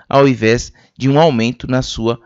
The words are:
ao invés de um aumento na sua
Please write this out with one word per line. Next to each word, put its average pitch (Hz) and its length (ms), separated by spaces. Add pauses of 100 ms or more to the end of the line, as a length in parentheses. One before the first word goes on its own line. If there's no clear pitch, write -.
ao 139 180
invés 117 460 (260)
de 127 100
um 143 120
aumento 123 480
na 127 120
sua 117 460